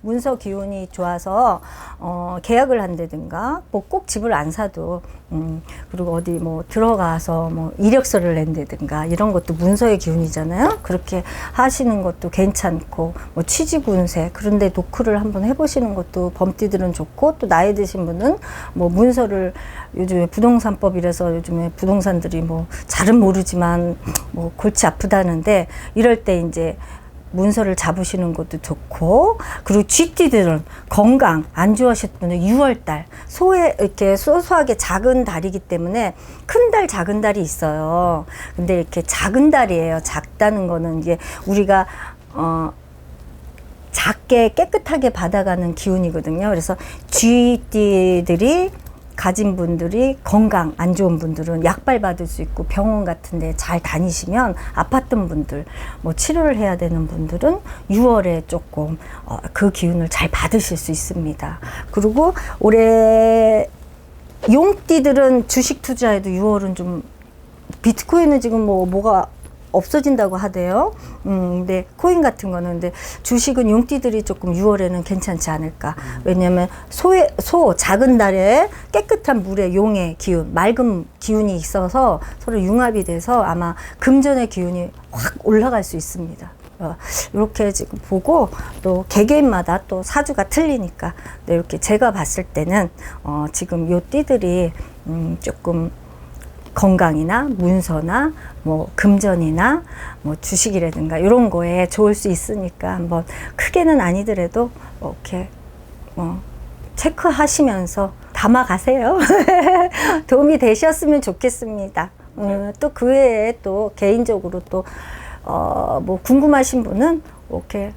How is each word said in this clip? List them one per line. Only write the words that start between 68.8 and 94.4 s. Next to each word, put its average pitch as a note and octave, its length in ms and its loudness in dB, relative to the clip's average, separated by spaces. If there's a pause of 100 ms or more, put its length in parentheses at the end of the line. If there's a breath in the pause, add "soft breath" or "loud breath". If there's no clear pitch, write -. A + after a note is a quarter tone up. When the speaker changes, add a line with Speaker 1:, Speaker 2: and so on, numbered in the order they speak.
Speaker 1:
뭐가 G3 420 2 (440)
없어진다고 A3+ 640 2
하대요. F#3+ 560 0 (340 loud breath)
음, F#3 340 -2
근데 F3+ 260 -2 (100)
코인 F4 260 2
같은 A3+ 300 -2
거는, F3 200 -4
근데 F3 200 -4 (320 loud breath)
주식은 B3 440 2
용띠들이 A#3+ 540 0
조금 F#3 320 -4
유월에는 F#3 480 0
괜찮지 F3+ 480 -4
않을까. D#3 480 -6
Speaker 2:
음. B2+ 260 -12
Speaker 1:
왜냐면 F3+ 440 2 (220 loud breath)
소의, F#4 380 4 (120)
소, D4+ 340 4
작은 A#3+ 420 4
달에 G#3 540 4 (220 loud breath)
깨끗한 G4+ 500 0
물에 F#3+ 320 -2
용의 F#3+ 440 2
기운, E3+ 360 -2
맑은 G#3 520 2 (120)
기운이 G#3+ 380 0
있어서 F#3 640 0 (180 loud breath)
서로 A3+ 220 -2
융합이 A3 440 2
돼서 F3 380 0
아마 E3+ 320 -2 (240 loud breath)
금전의 C4 500 4
기운이 F3+ 420 -6 (200)
확 - 320 -8
올라갈 A3 400 4
수 - 140 -8
있습니다. E3+ 540 -10 (300)
어, E3 160 -8 (360 loud breath)
이렇게 G#3 400 0
지금 - 260 -8 (100)
보고, A3+ 420 2 (320 loud breath)
또 F#3 260 0
개개인마다 G#3 800 4
또 F#3 140 -6
사주가 C#4 460 -2
틀리니까, A#3+ 640 -2 (320 loud breath)
네, E3+ 80 0
이렇게 E3+ 240 -2
제가 A3 340 2
봤을 F#3 320 -4
때는, E3+ 460 0 (320 loud breath)
어, D3 300 -4
지금 E3+ 380 -4
요 F3 100 2 (100)
띠들이, F#3 640 0 (340 loud breath)